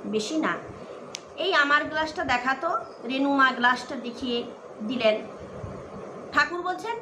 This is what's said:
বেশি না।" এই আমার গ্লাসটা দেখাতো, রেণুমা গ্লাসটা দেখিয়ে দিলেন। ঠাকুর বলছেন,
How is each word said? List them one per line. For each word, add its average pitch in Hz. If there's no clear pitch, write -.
বেশি 214
না।" 202
এই 359
আমার 294
গ্লাসটা 311
দেখাতো, 262
রেণুমা 269
গ্লাসটা 247
দেখিয়ে 240
দিলেন। 220
ঠাকুর 311
বলছেন, 370